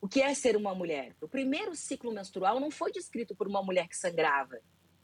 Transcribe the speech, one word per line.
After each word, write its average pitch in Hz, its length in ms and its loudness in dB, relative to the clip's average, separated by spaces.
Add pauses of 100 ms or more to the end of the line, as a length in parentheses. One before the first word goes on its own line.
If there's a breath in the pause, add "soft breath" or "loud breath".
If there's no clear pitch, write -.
O 196 80 -6
que 269 140 4
é 277 100 4
ser 240 240 4
uma 208 180 0
mulher? 156 460 -4
O - 80 -8
primeiro 294 480 -2
ciclo 247 340 -6
menstrual 202 480 0
não 294 120 -2
foi 339 200 -4
descrito 233 460 -6
por 202 100 -2
uma 202 160 0
mulher 185 240 2
que - 120 -14
sangrava. 147 600 2 (460)